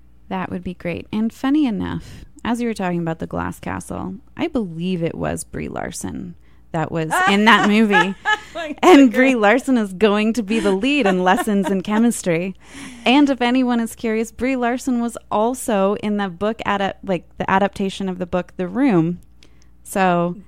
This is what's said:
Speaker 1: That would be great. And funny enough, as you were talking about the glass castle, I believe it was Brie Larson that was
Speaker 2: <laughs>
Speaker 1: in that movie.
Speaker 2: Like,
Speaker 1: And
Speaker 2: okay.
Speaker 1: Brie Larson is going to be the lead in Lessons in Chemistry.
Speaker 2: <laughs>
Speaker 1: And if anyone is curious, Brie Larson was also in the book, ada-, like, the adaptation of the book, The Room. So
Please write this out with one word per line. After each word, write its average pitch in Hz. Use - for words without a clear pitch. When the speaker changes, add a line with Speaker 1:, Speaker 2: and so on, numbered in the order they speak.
Speaker 1:
That 185
would 185
be 180
great. -
And 220
funny 285
enough, -
as 233
you 240
were 220
talking 180
about 165
the 175
glass 170
castle, -
I 330
believe 180
it 165
was 110
Brie -
Larson 170
that 160
was 160
Speaker 2:
<laughs> 196
Speaker 1:
in 202
that 214
movie. 208
Speaker 2:
Like, 320
Speaker 1:
And 285
Speaker 2:
okay. 202
Speaker 1:
Brie 262
Larson 240
is 208
going 208
to 226
be 220
the 202
lead 254
in 185
Lessons 202
in 190
Chemistry. 196
Speaker 2:
<laughs> -
Speaker 1:
And 277
if 254
anyone 247
is 226
curious, 220
Brie 262
Larson 240
was 233
also 214
in 208
the 202
book, 202
ada-, 196
like, 180
the -
adaptation 190
of 180
the 185
book, 180
The 185
Room. 180
So 180